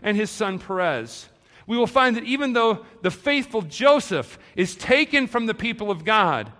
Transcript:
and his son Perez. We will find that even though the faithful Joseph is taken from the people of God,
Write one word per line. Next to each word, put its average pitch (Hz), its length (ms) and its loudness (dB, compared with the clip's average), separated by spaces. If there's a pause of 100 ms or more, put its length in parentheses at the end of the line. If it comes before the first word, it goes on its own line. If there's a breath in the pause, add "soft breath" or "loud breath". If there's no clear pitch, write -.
and 208 140 0
his 208 120 0
son 190 300 -4
Perez. 160 680 -4 (360 soft breath)
We 226 120 -4
will 240 100 2
find 254 300 2
that 226 80 -6
even 262 280 -2
though 226 320 2 (180 loud breath)
the 180 100 0
faithful 277 500 -2
Joseph 196 760 0 (160 loud breath)
is 185 180 0
taken 277 540 2
from 233 180 -2
the 220 80 -2
people 220 380 -6
of 160 120 -6
God, 160 560 2